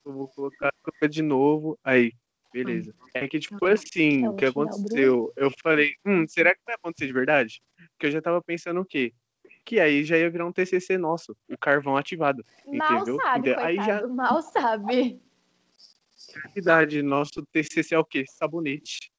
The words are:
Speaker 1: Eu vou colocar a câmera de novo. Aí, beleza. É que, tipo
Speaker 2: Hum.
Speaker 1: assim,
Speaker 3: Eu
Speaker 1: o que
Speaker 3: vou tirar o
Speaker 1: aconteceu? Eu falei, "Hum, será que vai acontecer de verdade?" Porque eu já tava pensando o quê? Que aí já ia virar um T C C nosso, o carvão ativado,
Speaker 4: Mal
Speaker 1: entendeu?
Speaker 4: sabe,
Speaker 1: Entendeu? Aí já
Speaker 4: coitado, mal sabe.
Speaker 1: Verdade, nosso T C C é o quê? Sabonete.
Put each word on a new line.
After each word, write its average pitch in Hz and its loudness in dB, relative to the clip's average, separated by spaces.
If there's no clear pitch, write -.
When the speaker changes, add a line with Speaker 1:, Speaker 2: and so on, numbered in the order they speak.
Speaker 1:
Eu 143 -14
vou 135 -10
colocar 139 -8
a - -6
câmera - -2
de 151 -4
novo. 151 2
Aí, 123 4
beleza. 117 -6
É 135 -6
que, 156 -4
tipo 196 -6
Speaker 2:
Hum. 190 4
Speaker 1:
assim, 156 2
Speaker 3:
Eu 113 0
Speaker 1:
o 101 -6
que 131 2
Speaker 3:
vou 143 -2
tirar - -6
o - -8
Speaker 1:
aconteceu? 135 2
Eu 139 0
falei, 147 2
"Hum, 185 2
será 170 4
que - -4
vai 233 -8
acontecer 165 -8
de 131 -8
verdade?" 131 0
Porque - -4
eu 143 0
já 156 -2
tava 170 0
pensando 170 -6
o 190 -4
quê? 127 -2
Que 226 0
aí 151 4
já 165 2
ia 165 4
virar 170 -6
um 175 -6
T 185 -2
C 185 0
C 190 -2
nosso, 165 -4
o - -10
carvão 139 2
ativado, 143 -2
Speaker 4:
Mal 311 0
Speaker 1:
entendeu? 131 -2
Speaker 4:
sabe, 254 0
Speaker 1:
Entendeu? 247 -2
Aí 170 0
já 202 -2
Speaker 4:
coitado, 247 -6
mal 254 0
sabe. 240 -2
Speaker 1:
Verdade, 160 2
nosso 143 -2
T 156 0
C 156 -2
C 165 -2
é 160 6
o 156 2
quê? 139 -4
Sabonete. 151 -8